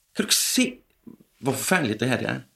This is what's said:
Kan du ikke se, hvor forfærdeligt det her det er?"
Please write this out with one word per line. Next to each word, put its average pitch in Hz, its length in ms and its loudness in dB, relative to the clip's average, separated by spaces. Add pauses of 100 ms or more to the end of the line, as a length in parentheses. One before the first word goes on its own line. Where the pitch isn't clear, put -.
(160)
Kan 214 60 0
du 214 40 -2
ikke - 80 2
se, - 400 2 (640)
hvor 131 120 0
forfærdeligt 131 480 0
det 120 80 0
her 123 80 2
det 107 120 -4
er?" 131 120 -4 (140)